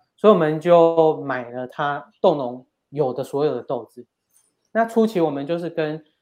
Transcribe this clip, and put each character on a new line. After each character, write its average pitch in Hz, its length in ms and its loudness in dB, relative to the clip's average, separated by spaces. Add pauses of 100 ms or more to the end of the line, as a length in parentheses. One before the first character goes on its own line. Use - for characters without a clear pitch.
(180)
所 202 100 2
以 220 60 8
我 190 40 4
们 156 220 0
就 165 640 4
买 127 300 -8
了 127 160 -10
他 143 520 -8
豆 185 140 4
农 127 320 -6 (240)
有 139 240 -2
的 135 100 -6
所 139 220 -4
有 143 80 -2
的 123 80 -8
豆 117 240 -8
子。 123 220 -20 (640)
那 226 140 0
初 226 200 0
期 202 160 -2
我 156 80 2
们 139 160 -6
就 170 140 -6
是 170 100 -8
跟， 156 340 -6 (180)